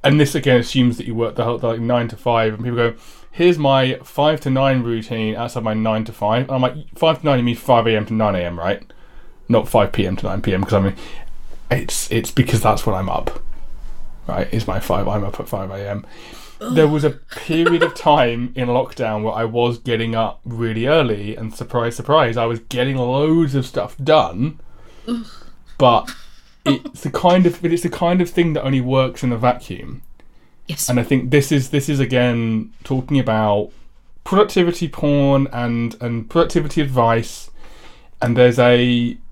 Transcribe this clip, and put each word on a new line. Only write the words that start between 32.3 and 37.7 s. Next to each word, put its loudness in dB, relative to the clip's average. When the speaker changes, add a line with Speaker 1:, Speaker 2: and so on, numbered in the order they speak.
Speaker 1:
talking 0
about 2
productivity 2
porn 2
and, -2
and -6
productivity 2
advice. 0